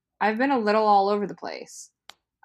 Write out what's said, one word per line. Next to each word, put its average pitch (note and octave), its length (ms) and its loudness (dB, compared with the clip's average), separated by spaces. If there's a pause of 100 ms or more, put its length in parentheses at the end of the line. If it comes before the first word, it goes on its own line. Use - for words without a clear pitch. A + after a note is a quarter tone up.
(200)
I've A3 180 0
been C4+ 140 0
a C4 60 2
little G#3+ 280 2
all G3+ 220 4
over G#3 180 -2
the - 80 -12
place. - 560 -14 (540)